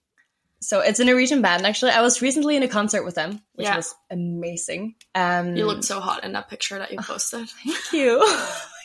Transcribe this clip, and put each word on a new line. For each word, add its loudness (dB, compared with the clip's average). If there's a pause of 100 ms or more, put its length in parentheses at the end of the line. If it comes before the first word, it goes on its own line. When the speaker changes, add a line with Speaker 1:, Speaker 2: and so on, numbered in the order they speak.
(600)
Speaker 1:
So -2
it's 2
a 6
Norwegian 4
band, 2
actually. 2
I 6
was 2
recently 2
in 2
a 0
concert 0
with -8
them, -6 (120)
which -6
Speaker 2:
Yeah. 0
Speaker 1:
was -4 (160)
amazing. -6 (220)
Um, 0
Speaker 2:
You 0
looked -2
so -4
hot -4
in -8
that -8
picture -8
that -10
you -8
Speaker 1:
Oh, -10
Speaker 2:
posted. -6
Speaker 1:
thank -8
you. 4
<laughs> 2 (380)